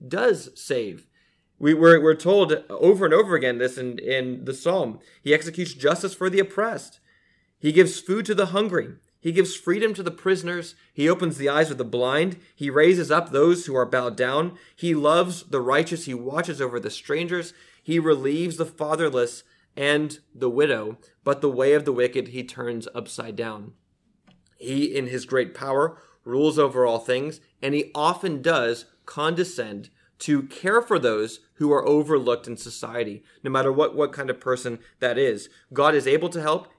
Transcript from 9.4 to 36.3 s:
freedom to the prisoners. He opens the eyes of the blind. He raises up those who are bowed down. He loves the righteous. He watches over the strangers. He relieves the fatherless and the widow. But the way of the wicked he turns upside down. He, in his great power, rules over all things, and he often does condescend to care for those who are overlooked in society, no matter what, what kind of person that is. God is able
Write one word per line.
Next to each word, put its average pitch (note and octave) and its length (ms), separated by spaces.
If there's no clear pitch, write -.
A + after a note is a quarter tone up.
freedom G#3+ 380
to G3 80
the F3 80
prisoners. F3 640
He D3 160
opens F3 300
the C#3 100
eyes D3+ 220
of B2+ 80
the B2 60
blind. C3 540
He C#3+ 140
raises D#3 420
up E3+ 200
those E3+ 340
who C3+ 120
are B2 100
bowed B2 300
down. C#3+ 420
He E3+ 220
loves E3+ 480
the C3+ 160
righteous. D#3+ 440
He C#3 80
watches C#3 480
over B2 200
the G#2 100
strangers. E3+ 640
He E3 180
relieves D#3 560
the D#3+ 100
fatherless D3+ 760
and D3 420
the B2 160
widow. A#2+ 480
But C#3 180
the D3 80
way C3 240
of D3 120
the C#3+ 80
wicked B2 360
he B2 140
turns A#2+ 520
upside A#2 420
down. A2 380
He, C#3 260
in C#3 220
his B2 180
great B2+ 300
power, C3+ 420
rules C#3 340
over B2+ 260
all A2+ 140
things, C3 420
and C#3 120
he D3 200
often D#3+ 480
does B2+ 440
condescend D3 840
to C#3+ 280
care G3+ 360
for A3 180
those A2+ 420
who D3 180
are C#3+ 140
overlooked C#3 600
in A#2+ 100
society, A2+ 640
no C3 80
matter C3+ 200
what, C#3 240
what C#3+ 180
kind C#3 180
of B2 100
person B2+ 380
that A#2+ 180
is. A#2 300
God C#3 220
is C3+ 120
able D#3 240